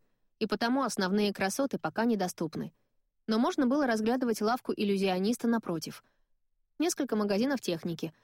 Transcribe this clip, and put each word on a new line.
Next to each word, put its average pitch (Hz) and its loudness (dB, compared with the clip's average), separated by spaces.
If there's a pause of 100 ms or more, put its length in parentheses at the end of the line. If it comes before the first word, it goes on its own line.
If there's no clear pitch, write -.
(400)
и 220 0
потому 240 0
основные 202 2
красоты 196 -2
пока 160 -2
недоступны. 180 -2 (540)
Но 220 0
можно 285 2
было 285 2
разглядывать 233 0
лавку 226 0
иллюзиониста 196 0
напротив. 226 -2 (800)
Несколько 294 0
магазинов 214 2
техники, 170 -4 (100)